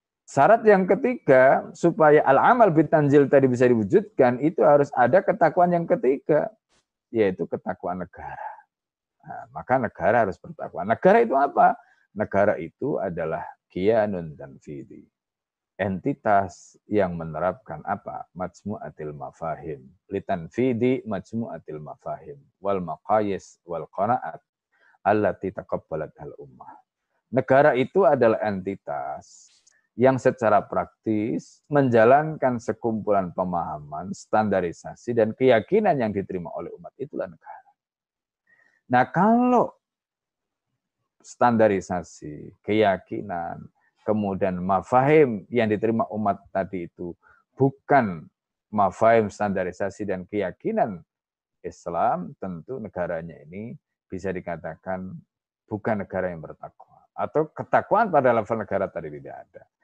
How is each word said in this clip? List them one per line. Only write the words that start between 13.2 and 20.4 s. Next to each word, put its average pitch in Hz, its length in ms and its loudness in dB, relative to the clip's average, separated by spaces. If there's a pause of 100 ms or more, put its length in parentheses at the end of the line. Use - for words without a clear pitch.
kianun 95 640 -2
tanfidi. 73 720 -18 (720)
Entitas 98 1080 -2
yang 92 320 -2
menerapkan 82 720 -6
apa? - 500 -10
Majmu'atil 87 760 -12
mafahim. 73 680 -12 (300)
Litanfidi 110 1000 -4